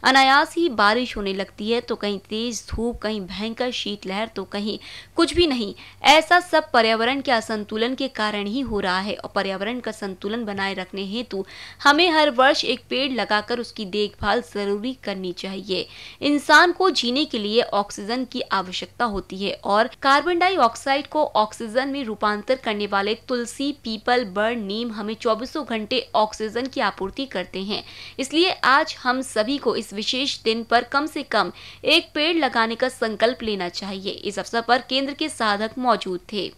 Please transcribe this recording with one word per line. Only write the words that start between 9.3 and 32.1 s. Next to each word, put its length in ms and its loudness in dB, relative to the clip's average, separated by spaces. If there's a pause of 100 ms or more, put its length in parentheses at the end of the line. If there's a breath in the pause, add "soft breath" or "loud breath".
पर्यावरण 440 -2
का 140 -6
संतुलन 520 -6
बनाए 280 -4
रखने 320 -8
हेतु 400 -6 (380 loud breath)
हमें 280 6
हर 220 6
वर्ष 320 4
एक 240 -2
पेड़ 240 -2
लगाकर 460 -2
उसकी 280 -8
देखभाल 560 -2 (100)
जरूरी 260 -2 (240)
करनी 280 -6
चाहिए। 540 -6 (360 loud breath)
इंसान 500 6
को 180 4
जीने 360 0
के 140 -4
लिए 220 2
ऑक्सीजन 640 -2
की 160 -8 (100)
आवश्यकता 540 -4
होती 320 -6
है 140 -4 (120)
और 260 2 (120)
कार्बन 380 4
डाइऑक्साइड 680 2
को 160 0 (120)
ऑक्सीजन 540 0
में 160 -4
रूपांतर 500 -2
करने 320 -4
वाले 260 0 (140)
तुलसी, 440 -4 (120)
पीपल, 420 0
बड़, 300 -2
नीम 360 -6
हमें 220 -6
चौबीसों 520 -2
घंटे 340 -2 (160)
ऑक्सीजन 520 -2
की 140 -6
आपूर्ति 440 -4
करते 380 -6
हैं। 200 -6 (360 loud breath)
इसलिए 320 0 (120)
आज 400 4
हम 180 0
सभी 360 -2
को 180 0
इस 180 -6
विशेष 500 -4
दिन 200 0
पर 200 4
कम 220 -2
से 180 -6
कम 280 0 (340 loud breath)
एक 300 4